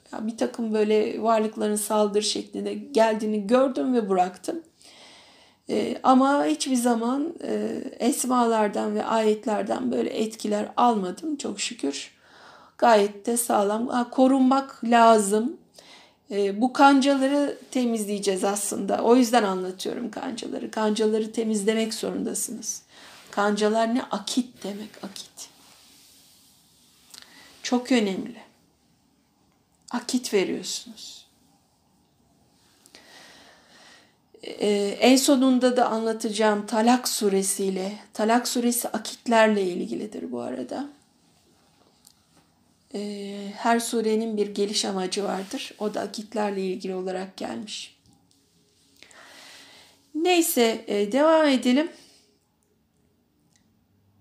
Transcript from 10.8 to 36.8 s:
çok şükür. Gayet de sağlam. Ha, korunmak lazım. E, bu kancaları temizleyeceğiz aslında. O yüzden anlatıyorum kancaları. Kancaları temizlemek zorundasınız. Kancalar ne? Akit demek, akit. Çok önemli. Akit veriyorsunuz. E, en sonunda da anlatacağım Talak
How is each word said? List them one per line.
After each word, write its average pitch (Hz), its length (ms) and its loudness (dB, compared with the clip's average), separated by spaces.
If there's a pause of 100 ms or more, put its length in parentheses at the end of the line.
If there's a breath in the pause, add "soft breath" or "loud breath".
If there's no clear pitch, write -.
çok 202 240 -8
şükür. - 540 -8 (640 loud breath)
Gayet 208 480 4
de 233 100 -2
sağlam. 220 520 0
Ha, 240 220 -2
korunmak 262 760 2
lazım. 226 720 4 (760 loud breath)
E, 202 300 -2
bu 247 120 2
kancaları 277 880 4 (120)
temizleyeceğiz 202 720 -2
aslında. 202 580 -2
O 233 140 6
yüzden 240 260 4
anlatıyorum 190 680 -4
kancaları. - 600 -10
Kancaları 220 600 0
temizlemek 220 640 -2
zorundasınız. - 880 -6 (480 loud breath)
Kancalar 214 640 0
ne? 254 80 0
Akit - 640 -6
demek, 202 260 -12 (120)
akit. - 460 -16 (2250 loud breath)
Çok 247 300 -2
önemli. 202 440 0 (1500)
Akit 247 440 -4
veriyorsunuz. - 920 -6 (3250 loud breath)
E, - 260 -4 (320)
en 254 160 8
sonunda 254 600 4
da 240 120 4
anlatacağım 220 800 0
Talak 240 420 2